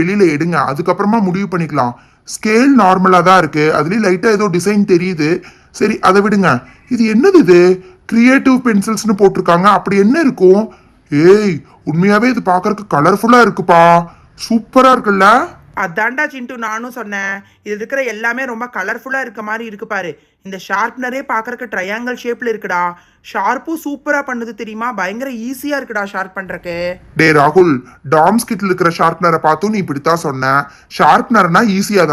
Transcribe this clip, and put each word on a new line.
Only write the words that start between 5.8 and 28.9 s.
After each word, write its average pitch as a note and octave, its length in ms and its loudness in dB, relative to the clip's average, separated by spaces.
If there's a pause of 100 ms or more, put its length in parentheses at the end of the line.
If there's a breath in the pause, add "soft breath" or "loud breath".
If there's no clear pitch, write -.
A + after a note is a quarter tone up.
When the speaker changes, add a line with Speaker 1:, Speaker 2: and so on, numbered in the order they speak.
Speaker 1:
அதை F#3+ 160 4
விடுங்க. G3 260 2 (420 soft breath)
இது A#3 100 0 (100)
என்னது E4+ 320 6
இது? F3 140 6 (520 loud breath)
கிரியேட்டிவ் B3+ 540 4
பென்சில்ஸ்னு G#3+ 560 0
போட்டிருக்காங்க, F#3 460 2 (100)
அப்படி F#3+ 260 -2
என்ன A#3+ 220 2
இருக்கும்? F#3+ 380 4 (680 soft breath)
ஏய், G3+ 260 4 (340 soft breath)
உண்மையாவே G3+ 440 2
இது G#3+ 80 -6 (100)
பார்க்கறதுக்கு G#3+ 440 -2
கலர்ஃபுல்லா G3+ 500 2
இருக்குப்பா. F3 380 2 (640 loud breath)
சூப்பரா B3+ 500 2
இருக்குல்ல? G3 300 0 (580)
Speaker 2:
அதான்டா A3 400 -4 (100)
சிண்டு, B3+ 200 -12 (140)
நானும் A3+ 300 -10
சொன்னேன். G3+ 360 -8 (320 soft breath)
இது G#3 120 -8
இருக்கிற A#3 240 -6 (120)
எல்லாமே A#3 380 -6
ரொம்ப A3+ 140 -10 (120)
கலர்ஃபுல்லா A#3+ 480 -8
இருக்க A3+ 240 -14
மாதிரி A3+ 200 -8
இருக்கு G#3 220 -16
பாரு. F#3 200 -8 (340)
இந்த F#3+ 120 -14 (100)
ஷார்ப்னரே A#3+ 540 -4 (100)
பார்க்கறதுக்கு A#3 420 -8
ட்ரையாங்கிள் A3 480 -8
ஷேப்ல A#3 300 -6
இருக்குடா. F#3+ 320 -4 (480 soft breath)
ஷார்ப்பும் B3+ 540 -4
சூப்பரா C#4+ 440 -4
பண்ணுது A#3 320 -10
தெரியுமா? A3 260 -8 (120)
பயங்கர A3 320 -8 (160)
ஈஸியா C#4+ 320 -8
இருக்குடா G#3+ 240 -8 (100)
ஷார்ப் F#3+ 240 -10
பண்றதுக்கு. F3+ 400 -10 (420)
Speaker 1:
டே D#3+ 80 4 (120)
ராகுல், D#3 340 4 (400 loud breath)
டாம்ஸ் F3+ 380 2
கிட்ல G3 180 -6
இருக்கிற F3+ 300 0